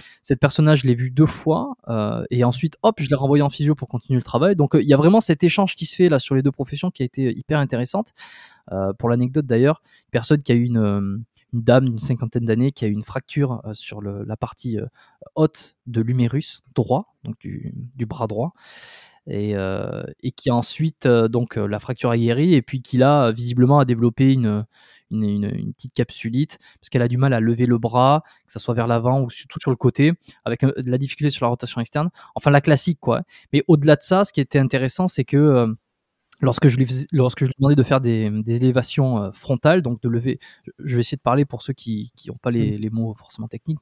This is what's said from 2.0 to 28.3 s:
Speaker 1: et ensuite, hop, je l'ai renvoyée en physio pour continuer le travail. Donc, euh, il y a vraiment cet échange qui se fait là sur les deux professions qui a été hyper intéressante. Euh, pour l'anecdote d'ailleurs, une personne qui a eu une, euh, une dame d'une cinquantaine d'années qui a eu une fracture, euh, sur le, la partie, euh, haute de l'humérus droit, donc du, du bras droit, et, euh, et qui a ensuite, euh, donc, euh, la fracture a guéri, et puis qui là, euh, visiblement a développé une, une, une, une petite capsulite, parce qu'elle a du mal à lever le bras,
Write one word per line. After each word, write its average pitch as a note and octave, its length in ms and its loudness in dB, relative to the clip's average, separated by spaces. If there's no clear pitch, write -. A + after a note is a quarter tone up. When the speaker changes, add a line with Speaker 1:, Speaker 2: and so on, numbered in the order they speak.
Speaker 1:
et B2 120 0
ensuite, B2+ 400 0
hop, A3 160 2
je C#3 120 -6
l'ai D3 40 4
renvoyée C#3 280 2
en C#3+ 80 0
physio D3+ 240 -2
pour C3 120 -8
continuer B2+ 300 -4
le A#2+ 80 0
travail. F3 320 2
Donc, D3 180 2
euh, C#3+ 80 4
il B2 60 0
y C#3 60 8
a - 20 8
vraiment F3+ 240 6
cet E3+ 240 0
échange F3+ 320 0
qui - 80 -10
se - 100 -8
fait F3+ 140 2
là C#3+ 100 4
sur - 160 -4
les C3+ 80 2
deux C#3+ 80 2
professions C#3+ 400 -6
qui - 120 -8
a B2+ 40 -2
été B2+ 320 -4
hyper D3+ 220 -2
intéressante. C3 540 -4
Euh, G2 220 -4
pour A#2 160 -2
l'anecdote B2+ 340 0
d'ailleurs, B2+ 380 2
une - 40 -20
personne C#3 320 0
qui - 80 -6
a A#2+ 40 6
eu A#2+ 80 4
une, A#2 160 0
euh, G2+ 400 -2
une A#2 100 -4
dame B2+ 240 4
d'une A2+ 120 -2
cinquantaine A#2+ 480 -4
d'années A#2+ 260 0
qui - 140 -6
a - 20 -2
eu G#2 40 -2
une G#2 100 -6
fracture, C3 640 -4
euh, G#2+ 80 -12
sur - 260 -16
le, G2+ 240 -10
la G#2+ 140 -10
partie, A2+ 420 -8
euh, - 60 -8
haute - 420 -2
de A2+ 140 -4
l'humérus B2 640 -2
droit, C3 400 -2
donc A2 140 -10
du, - 360 -12
du A#2+ 120 -6
bras A#2+ 200 -6
droit, A2 280 -6
et, G#2 280 -4
euh, G2 480 -6
et C3 100 -6
qui - 160 -6
a B2 60 2
ensuite, D#3 500 -4
euh, A#2 240 4
donc, A#2+ 300 -2
euh, G#2 80 -4
la G#2 120 -6
fracture B2 300 -6
a A#2 80 2
guéri, B2 380 2
et B2 80 4
puis C3 180 -8
qui - 160 -6
là, C3+ 300 4
euh, A2+ 60 2
visiblement B2 480 4
a C#3 40 4
développé B2 480 2
une, A2 320 0
une, G#2+ 140 -2
une, G2+ 200 -2
une G2+ 300 -6
petite - 180 -20
capsulite, B2 640 -4
parce - 80 -20
qu'elle A#2+ 140 0
a A#2+ 60 2
du B2 100 0
mal C3+ 160 2
à A2+ 60 0
lever A#2 260 2
le A#2+ 100 4
bras, B2 460 2